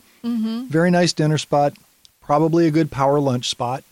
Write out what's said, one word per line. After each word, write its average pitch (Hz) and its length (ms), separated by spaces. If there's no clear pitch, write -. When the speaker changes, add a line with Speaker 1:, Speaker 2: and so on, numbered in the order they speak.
Speaker 1:
Mm-hmm. 233 440
Speaker 2:
Very 165 240
nice 175 220
dinner 156 240
spot, 143 360
probably 160 460
a 151 40
good 156 200
power 139 280
lunch 127 300
spot. 127 420